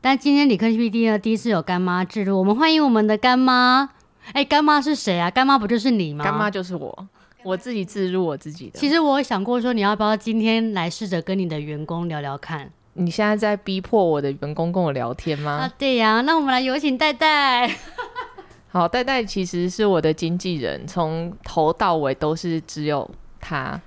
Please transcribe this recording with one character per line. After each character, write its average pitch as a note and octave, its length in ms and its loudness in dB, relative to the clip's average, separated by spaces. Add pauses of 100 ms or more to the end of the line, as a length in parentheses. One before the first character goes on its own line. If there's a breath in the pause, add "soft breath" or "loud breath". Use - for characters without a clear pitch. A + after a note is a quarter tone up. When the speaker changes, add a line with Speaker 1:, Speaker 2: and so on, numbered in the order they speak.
Speaker 1:
但 C4 160 2
今 C#4+ 180 2
天 C#4+ 140 6
理 G3+ 80 4
科 A3 100 2
P A3+ 220 2
D A3+ 180 2
呢， G#3+ 100 2
第 A3 140 -2
一 A3+ 60 2
次 A#3 120 -4
有 F3 120 2
干 F3+ 180 -2
妈 F3+ 240 0
置 G3+ 200 -4
入， G3 140 0
我 F#3 60 2
们 G3+ 100 4
欢 D#4+ 200 4
迎 D#4 100 4
我 C#4 60 4
们 G#3+ 180 4
的 G#3+ 100 2
干 B3+ 220 2
妈。 B3+ 520 4 (420 loud breath)
哎， C#4+ 100 0
干 D4 180 2
妈 D4 200 4
是 D4 120 0
谁 F#3+ 240 0
啊？ E3+ 140 0
干 C4 160 4
妈 C#4 100 6
不 G#3+ 80 0
就 A3+ 140 2
是 B3 100 2
你 F3+ 240 0
吗？ D3+ 120 -6
Speaker 2:
干 G3+ 120 0
妈 G#3 140 0
就 F#3+ 100 -4
是 F3+ 140 -8
我， D#3+ 320 -10 (360 soft breath)
我 F#3+ 120 -2
自 F#3 160 -10
己 G3+ 140 -2
置 F#3 260 -4
入 F#3 140 0
我 D3 100 -2
自 D3+ 160 -14
己 - 180 -16
的。 - 80 -18
Speaker 1:
其 C#4+ 120 0
实 E4 100 4
我 C#4+ 200 4
有 D4 40 0
想 G3 180 -2
过 A#3+ 200 0
说， B3 100 0
你 A#3 80 0
要 G3+ 160 2
不 G#3+ 80 -2
要 G#3+ 140 2
今 A3+ 200 -2
天 A3+ 360 0
来 F3 160 -2
试 G#3 180 -8
着 F3 140 -2
跟 F#3+ 180 -4
你 F3+ 80 -2
的 D#3 100 -4
员 D3 280 -8
工 E3+ 240 -6
聊 D#3 100 -6
聊 C#3+ 180 -8
看？ D3 320 -10 (260)
Speaker 2:
你 F3 140 0
现 G#3 160 0
在 G#3+ 120 2
在 G#3 180 2
逼 F#3+ 240 -6
迫 G3+ 240 2
我 D3+ 180 2
的 C#3 80 -2
员 C#3+ 240 -6
工 E3 160 -2
跟 F3+ 140 0
我 D3+ 80 0
聊 B2 220 -4
天 D3 260 -6
吗？ D3 120 -4
Speaker 1:
啊， C4 260 -4
对 C4+ 180 0
呀， A3 260 4
那 D#4 140 2
我 D#4 60 2
们 C#4 100 0
来 B3+ 80 2
有 C4 180 -2
请 C#4+ 200 0
戴 D4+ 160 2
戴。 C4+ 600 2 (460)
Speaker 2:
<laughs> - 480 -18
好， F3+ 180 0
戴 B3 160 -2
戴 B3+ 220 -2
其 F#3+ 220 -4
实 F3 240 -4
是 G#3 160 -2
我 F3+ 160 4
的 D#3 120 2
经 E3+ 240 -2
纪 F3+ 180 -4
人， G2+ 300 -6
从 E3 460 -4 (120)
头 D#3+ 280 0
到 F3+ 260 0
尾 C#3 160 0
都 D#3 220 -2
是 E3 240 -4
只 D3+ 240 -10
有 D3 260 -4 (300)
他。 C#3+ 480 -8